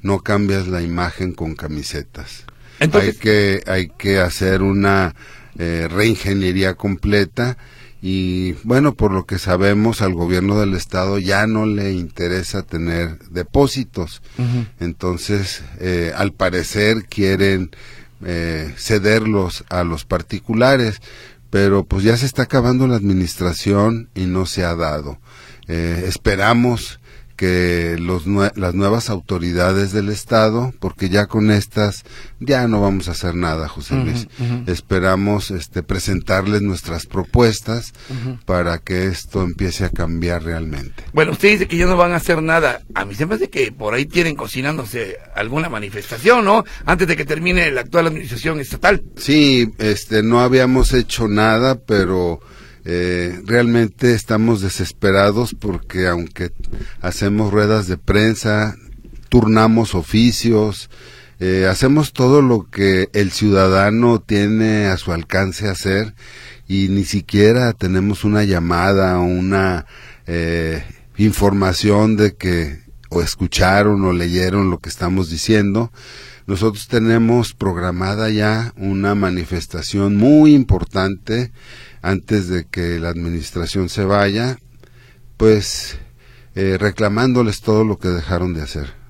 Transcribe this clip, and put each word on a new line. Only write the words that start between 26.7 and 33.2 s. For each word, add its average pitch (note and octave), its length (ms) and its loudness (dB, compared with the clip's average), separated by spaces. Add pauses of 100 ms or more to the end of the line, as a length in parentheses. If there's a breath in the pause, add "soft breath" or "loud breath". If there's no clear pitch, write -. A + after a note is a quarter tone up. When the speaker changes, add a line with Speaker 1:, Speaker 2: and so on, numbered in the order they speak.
Speaker 1:
que F2 640 0
los F2 260 -4
nue-, G2+ 300 0
las F#2 180 -2
nuevas G2+ 380 0
autoridades F#2 800 -2
del G2+ 180 -2
estado, A2+ 720 0
porque A#2 300 -6
ya G2+ 180 2
con G#2+ 240 2
estas G#2 520 -2 (360 loud breath)
ya B2 280 0
no G#2+ 140 2
vamos G2 260 0
a F2 40 -6
hacer E2+ 240 -4